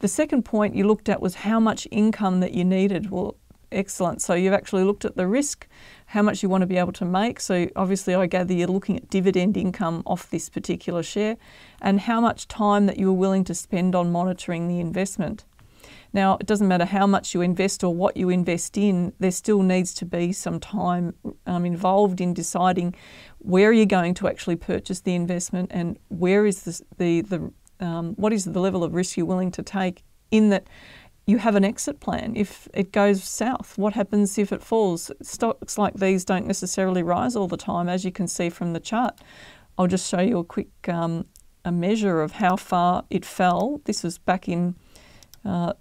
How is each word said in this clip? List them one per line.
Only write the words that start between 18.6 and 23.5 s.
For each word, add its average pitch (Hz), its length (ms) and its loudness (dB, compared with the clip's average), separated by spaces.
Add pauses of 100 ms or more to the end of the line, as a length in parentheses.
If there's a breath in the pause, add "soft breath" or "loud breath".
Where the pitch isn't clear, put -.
in, 190 400 2
there 185 140 2
still 208 300 2
needs 185 320 2
to - 100 -8
be 175 280 -2
some 165 280 -6
time, 175 540 -2 (320)
um, 175 200 0
involved 185 540 2
in 175 140 0
deciding 180 600 0 (440 loud breath)
where 196 340 4